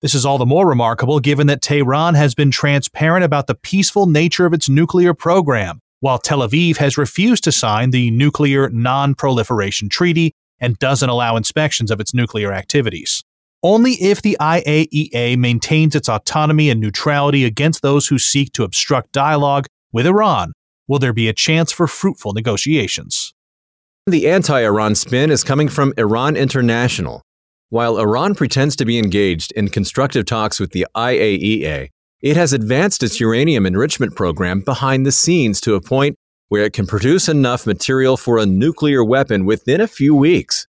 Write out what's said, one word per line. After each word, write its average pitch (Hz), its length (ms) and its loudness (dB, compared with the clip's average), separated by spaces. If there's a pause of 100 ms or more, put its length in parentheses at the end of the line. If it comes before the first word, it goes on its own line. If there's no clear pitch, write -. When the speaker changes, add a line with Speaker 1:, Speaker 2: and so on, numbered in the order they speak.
Speaker 1:
This 143 120 -2
is 131 120 0
all 139 120 0
the 127 80 0
more 165 220 2
remarkable 120 520 0
given 143 280 2
that 139 160 0
Tehran 147 500 0
has 147 220 2
been 139 160 2
transparent 151 720 0
about 143 240 0
the 123 80 -2
peaceful 196 500 0
nature 165 400 2
of 165 80 2
its 156 160 -2
nuclear 170 460 4
program, 135 640 0 (220)
while 131 180 0
Tel 143 220 -2
Aviv 151 360 2
has 139 180 0
refused 196 500 0
to 160 60 2
sign 113 380 0
the 123 220 2
Nuclear 139 580 2
Non-Proliferation 123 1200 -2
Treaty 165 440 0 (260)
and 120 180 -2
doesn't 135 320 0
allow 120 280 0
inspections 120 520 -2
of 107 100 -2
its - 140 -6
nuclear 110 400 -2
activities. 95 720 -4 (400)
Only 226 300 4
if 196 280 0
the - 180 0
I 160 280 0
A 156 240 2
E 151 220 -2
A 120 240 0
maintains 123 580 2
its 147 120 -2
autonomy 151 640 0
and 113 100 0
neutrality 143 640 0
against 143 380 0
those 143 260 2
who 135 120 2
seek - 340 -2
to 123 100 -2
obstruct - 480 -4
dialogue 143 540 0 (260)
with 117 140 0
Iran 180 460 2 (360)
will 139 120 0
there 127 140 0
be 110 160 0
a 110 40 -2
chance 160 380 0
for 170 160 0
fruitful 135 460 -4
negotiations. 113 1000 -4 (720)
Speaker 2:
The 165 240 2
anti-Iran 110 640 2
spin 135 380 0
is 123 120 0
coming 143 240 0
from 135 300 0
Iran 117 380 0
International. 120 880 -2 (460)
While 117 280 0
Iran 123 380 0
pretends 139 400 0
to 131 100 -2
be 117 140 0
engaged 95 540 0
in 104 160 -2
constructive 113 560 -2
talks 110 340 -4
with 95 120 -4
the 87 220 -2
I 117 200 -2
A 104 200 2
E 92 340 -2
A, 69 220 -8 (320)
it 147 160 0
has 160 160 2
advanced 131 480 0
its - 180 -4
uranium 117 460 2
enrichment 107 500 -2
program 90 460 -2
behind 135 440 -2
the 139 60 0
scenes 135 500 0
to 113 120 0
a 95 80 0
point 139 340 -2 (340)
where 104 140 2
it 107 100 0
can 101 120 -2
produce 127 420 0
enough 131 380 0
material 131 500 0
for 120 220 0
a 110 80 2
nuclear 131 580 2
weapon 110 420 2
within 120 360 0
a 226 60 0
few 147 260 0
weeks. 147 560 2